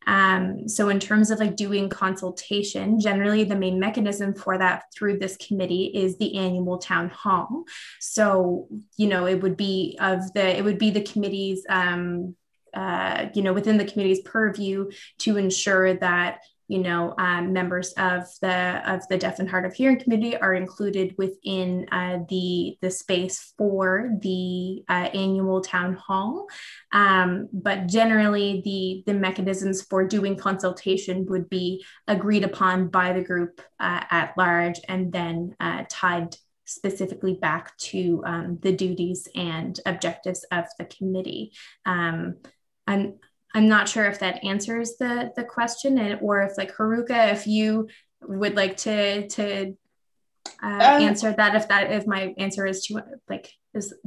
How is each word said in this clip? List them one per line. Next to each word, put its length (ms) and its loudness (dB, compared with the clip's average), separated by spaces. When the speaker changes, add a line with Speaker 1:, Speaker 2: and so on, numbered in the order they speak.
Speaker 1:
Um, 640 2
so 180 2
in 140 2
terms 300 4
of, 80 0
like, 180 0
doing 320 -2
consultation, 1120 -2
generally 440 4
the 140 0
main 240 0
mechanism 520 0
for 240 -2
that 280 2
through 240 0
this 160 -4
committee 580 -2
is 240 0
the 200 -2
annual 400 -2
town 320 -2
hall. 560 -2
So, 720 2
you 100 4
know, 200 2
it 160 2
would 140 0
be 420 -2
of 340 0
the, 240 2
it 60 -2
would 160 0
be 120 4
the 120 0
committee's, 680 -4
um, 640 -2
uh, 640 -2
you 80 2
know, 100 2
within 240 4
the 80 2
committee's 360 2
purview 680 -2
to 180 2
ensure 560 2
that, 460 0
you 120 -2
know, 400 0
um, 340 0
members 460 -2
of 240 0
the, 400 0
of 180 -4
the 80 0
deaf 200 -2
and 100 -2
hard 160 0
of 120 -6
hearing 240 6
community 360 2
are 200 2
included 640 -2
within, 720 -2
uh, 260 -2
the, 520 -2
the 80 -2
space 720 -4
for 640 2
the, 680 -4
uh, 240 0
annual 480 0
town 320 -2
hall. 540 -4
Um, 600 4
but 320 -2
generally, 800 4
the, 400 -4
the 140 0
mechanisms 640 -2
for 240 0
doing 280 0
consultation 920 -2
would 240 -2
be 340 -2
agreed 360 2
upon 440 2
by 260 2
the 100 0
group, 380 -2
uh, 300 -2
at 260 0
large, 440 2
and 240 -2
then, 460 -4
uh, 320 -4
tied 460 -2
specifically 720 -4
back 420 -4
to, 480 -2
um, 380 -4
the 80 2
duties 640 -2
and 500 -6
objectives 640 -6
of 140 -2
the 60 -10
committee. 640 -6
Um, 520 -2
I'm, 280 0
I'm 140 8
not 180 4
sure 160 0
if 160 0
that 240 -4
answers 560 -4
the, 380 -4
the 80 -6
question, 520 0
and, 240 0
or 200 2
if, 160 -2
like, 180 -6
Haruka, 560 2
if 160 -2
you 400 2
would 360 -2
like 200 0
to, 520 0
to, 480 -4
uh, 40 -8
Speaker 2:
Um, 360 8
Speaker 1:
answer 300 4
that, 240 4
if 140 2
that, 240 4
if 120 -2
my 320 -2
answer 280 -2
is 200 -4
too, 140 -6
like, 240 -10
is 200 -6